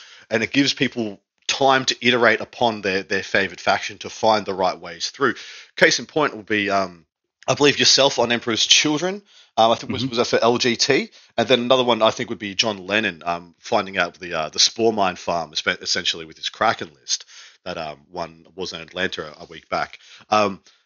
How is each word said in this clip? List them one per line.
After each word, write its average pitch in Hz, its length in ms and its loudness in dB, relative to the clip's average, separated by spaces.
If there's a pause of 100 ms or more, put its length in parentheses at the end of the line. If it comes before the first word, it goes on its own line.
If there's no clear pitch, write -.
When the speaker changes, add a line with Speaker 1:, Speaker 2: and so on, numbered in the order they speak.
(300)
Speaker 1:
and 113 140 0
it 107 80 -4
gives 139 220 2
people 113 480 -4 (260)
time 135 360 4
to 117 220 -2
iterate 120 340 4
upon 107 420 -2
their, 95 220 -2
their 95 200 -4
favorite 95 360 -2
faction 101 380 -2
to 92 120 -12
find 110 360 2
the 98 80 -6
right 90 260 0
ways 85 300 -10
through. 127 240 0 (420)
Case - 240 4
in 123 60 -10
point 147 280 -2
will 107 100 -14
be, 101 260 0
um, 92 360 -2 (400)
I 135 100 0
believe 139 220 4
yourself 135 420 4
on 117 120 0
Emperor's 113 340 0
Children. 170 560 0 (360)
Um, 113 140 6
I 117 40 2
think 123 160 -6
was, 127 100 -6
Speaker 2:
Mm-hmm. 131 80 -4
Speaker 1:
was 117 80 -4
that 117 100 2
for 123 160 2
L 120 140 4
G 117 200 0
T? 160 320 0 (280)
And 117 100 0
then 123 120 4
another 127 240 2
one 117 180 2
I 110 100 6
think 110 180 -8
would 107 100 -8
be 101 160 -8
John 101 320 -2
Lennon, 98 380 -2
um, 87 340 -6
finding 98 380 -2
out 87 200 -2
the, 87 160 -10
uh, 78 160 -2
the - 100 -6
Spore 113 340 2
Mine 95 240 0
farm, 80 340 -4
espe-, 87 300 -4
essentially 85 420 -4
with 80 140 -18
his - 120 -10
Kraken 107 420 -2 (100)
list - 240 -6 (400)
that, 90 120 -8
um, 76 320 -10
one 85 360 -12 (100)
was 90 160 -8
in 87 80 -10
Atlanta 82 600 -6
a 85 60 -18
week 82 220 -20
back. 82 320 -6 (300)
Um, 104 320 0 (240)